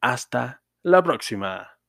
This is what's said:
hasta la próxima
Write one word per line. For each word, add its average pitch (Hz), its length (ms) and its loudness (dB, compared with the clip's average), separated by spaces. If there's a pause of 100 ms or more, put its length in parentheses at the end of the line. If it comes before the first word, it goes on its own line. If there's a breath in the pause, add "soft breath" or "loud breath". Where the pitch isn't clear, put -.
hasta 123 640 -4 (180)
la 180 220 6
próxima 98 720 -4 (100)